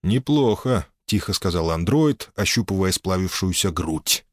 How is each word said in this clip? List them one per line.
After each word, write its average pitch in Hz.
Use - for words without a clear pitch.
Неплохо», — 127
тихо 98
сказал 82
андроид, 113
ощупывая 95
сплавившуюся 92
грудь. 80